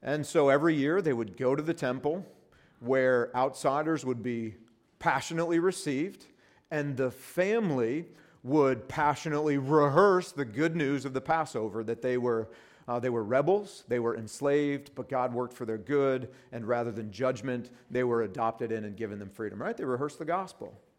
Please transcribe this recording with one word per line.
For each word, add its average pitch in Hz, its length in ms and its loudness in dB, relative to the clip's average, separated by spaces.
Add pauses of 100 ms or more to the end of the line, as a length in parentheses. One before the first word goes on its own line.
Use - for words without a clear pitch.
And 147 220 -4
so 147 240 4
every 151 260 6
year 156 280 2
they 160 100 2
would 113 240 -4
go 131 180 2
to 147 80 -4
the 165 120 -2
temple 147 520 -4 (540)
where 127 560 2
outsiders 143 680 0
would 123 180 -2
be 113 320 -6 (440)
passionately 165 600 0
received, 170 680 -2 (440)
and 143 260 -4
the 131 140 0
family 165 960 0 (360)
would 131 460 4
passionately 147 720 0
rehearse 156 760 6
the 139 120 -2
good 147 320 0
news 139 280 0
of 139 80 -6
the 131 80 -2
Passover, 123 640 -2
that 117 180 -6
they 127 160 0
were, 117 300 0 (380)
uh, 123 120 -2
they 123 120 -2
were 117 140 -2
rebels, 147 640 0
they 127 100 0
were 117 180 0
enslaved, 143 760 -2
but 127 140 -10
God 127 260 -2
worked 123 180 -4
for - 120 -10
their 110 120 -4
good, 131 520 0 (240)
and 117 140 -8
rather 120 260 0
than 107 180 -8
judgment, 123 600 -4 (200)
they 127 140 0
were 117 180 2
adopted 113 480 -4
in 110 140 -4
and 104 120 -10
given 104 220 -8
them 101 100 -12
freedom, 101 320 -8
right? 214 160 -6
They - 80 -8
rehearsed 135 340 -4
the 170 60 -8
gospel. 165 560 -6 (180)